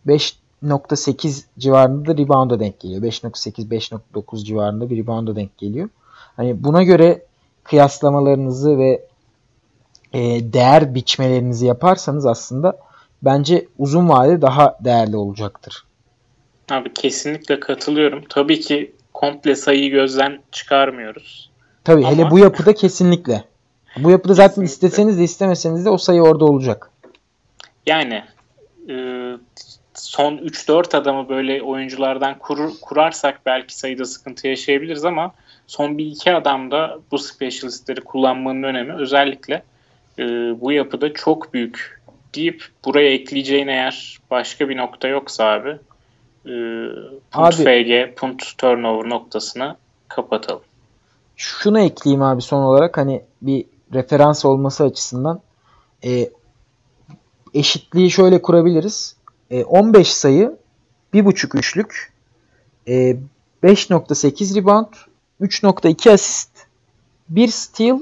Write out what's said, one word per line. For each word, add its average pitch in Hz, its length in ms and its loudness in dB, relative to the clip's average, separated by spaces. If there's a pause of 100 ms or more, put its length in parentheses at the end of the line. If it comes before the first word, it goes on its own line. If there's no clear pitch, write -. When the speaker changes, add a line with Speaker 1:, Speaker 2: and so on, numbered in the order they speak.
Speaker 1:
beş 147 320 0 (240)
nokta 147 340 -4
sekiz 143 500 -6 (120)
civarında 135 480 4
da 151 160 0
rebound'a 131 380 2
denk 104 200 -6
geliyor. 92 220 -10
Beş 113 220 -6
nokta 117 160 -12
sekiz, 107 300 -10
beş 113 220 -6
nokta - 220 -18
dokuz 104 320 -12
civarında 107 440 -4
bir 120 60 -4
rebound'a 113 400 -6
denk 101 220 -10
geliyor. 120 300 -8 (480)
Hani 120 280 -4
buna 160 180 4
göre 175 400 6 (420)
kıyaslamalarınızı 139 1120 2
ve, 131 260 2 (1080)
e, 120 400 -4
değer 135 420 4
biçmelerinizi 123 720 -2
yaparsanız 147 600 0
aslında 131 520 -2 (440)
bence 143 460 0 (100)
uzun 156 300 0
vadede 156 340 4
daha 135 380 4
değerli 113 360 0
olacaktır. 101 680 -10 (840)
Speaker 2:
Abi 135 240 -6
kesinlikle 147 680 -4
katılıyorum. 147 680 -2
Tabii 147 320 0
ki 147 320 -4 (220)
komple 143 420 -2
sayıyı 139 340 0
gözden 135 480 0 (140)
çıkarmıyoruz. 127 1000 -4 (340)
Speaker 1:
Tabii, 156 220 6
Speaker 2:
Ama 139 60 2
Speaker 1:
hele 156 180 2
bu 175 80 6
yapıda 196 360 6
kesinlikle. 175 720 0 (540)
Bu 151 120 4
yapıda 185 240 4
zaten 196 140 10
Speaker 2:
Kesinlikle. 185 380 -2
Speaker 1:
isteseniz 208 320 2
de 175 60 4
istemeseniz 170 600 -4
de - 60 2
o 190 80 2
sayı 175 240 2
orada 156 220 6
olacak. 131 460 0 (960)
Speaker 2:
Yani 135 360 -2 (680)
Ee, 127 460 -10 (580)
son 147 420 -4
üç 156 320 -12
dört 165 260 2
adamı 139 340 -2
böyle 135 340 -6
oyunculardan 135 760 -6
kurur-, 151 420 -8
kurarsak 151 640 -2
belki 131 320 -6
sayıda 131 260 -8
sıkıntı 131 440 -12
yaşayabiliriz 143 560 -4
ama 175 280 -4 (340)
son 147 320 -6
bir 156 80 -6
iki 156 260 -2
adam 139 380 -2
da 156 280 -4 (120)
bu 139 80 -4
specialistleri 127 840 -12
kullanmanın 131 640 -4
önemi 131 320 -6
özellikle, 139 680 -2 (560)
e, 127 60 -6 (360)
bu 131 120 -4
yapıda 143 400 -4
çok 160 420 -4
büyük - 480 -10 (320)
deyip 160 300 -8 (200)
buraya 135 280 2
ekleyeceğin 135 560 -4
eğer 131 500 -8 (120)
başka 127 380 -6
bir 131 80 -8
nokta 127 320 -8
yoksa 135 360 -4
abi, 107 260 -2 (760)
e, 127 80 -14 (760)
punt 165 240 4
Speaker 1:
Abi - 0 -
Speaker 2:
F 131 280 4
G, 120 340 0
punt - 420 -10
turnover 117 500 -2
noktasını 123 680 -8 (320)
kapatalım. - 540 -8 (720)
Speaker 1:
Şunu - 440 -2
ekleyeyim 143 420 0
abi 131 200 0
son 139 200 -2
olarak, 139 340 4
hani 139 260 -4 (200)
bir 135 220 -4 (300)
referans 147 500 2
olması 135 400 0
açısından. 139 560 -4 (640)
E, 123 260 -2 (1200)
eşitliği 170 560 0
şöyle 180 320 4
kurabiliriz. 170 720 0 (340)
E, 123 140 -4
on 214 300 4
beş 185 180 8
sayı, 180 440 2 (560)
bir 202 120 4
buçuk 190 300 0
üçlük, - 580 -6 (760)
e, 127 280 2 (460)
beş 196 280 6
nokta 160 240 0
sekiz 190 420 -2
rebound, 208 360 2 (480)
üç - 220 -4
nokta 185 260 2
iki 185 240 6
asist, - 380 0 (800)
bir 214 200 2
steal, 233 520 -2